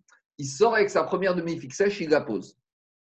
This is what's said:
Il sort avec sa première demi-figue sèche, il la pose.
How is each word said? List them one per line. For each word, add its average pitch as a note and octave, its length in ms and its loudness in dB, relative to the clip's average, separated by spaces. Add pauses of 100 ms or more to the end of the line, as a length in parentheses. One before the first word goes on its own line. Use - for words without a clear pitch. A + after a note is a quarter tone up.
(380)
Il C#3+ 80 -8
sort A3 300 2
avec G3+ 140 2
sa F3 140 2
première F#3 320 0
demi-figue E3 380 -4
sèche, G3 280 0
il D#3+ 80 -4
la D3 120 4
pose. G2 380 -8 (440)